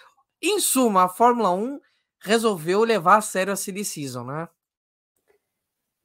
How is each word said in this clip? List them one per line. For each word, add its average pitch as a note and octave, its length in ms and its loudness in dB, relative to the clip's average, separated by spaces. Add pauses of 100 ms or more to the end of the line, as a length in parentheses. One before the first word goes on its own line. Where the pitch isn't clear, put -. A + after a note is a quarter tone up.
(420)
Em F#4+ 180 0
suma, G#3+ 460 2
a F3+ 40 0
Fórmula A#3 420 2
um A3+ 280 -4 (400)
resolveu G3+ 640 0
levar G#3 340 4
a G#3+ 40 2
sério G3 320 -4
a - 20 -4
silly G3 280 -8
season, B2+ 420 -10
né? D3+ 220 -8 (1600)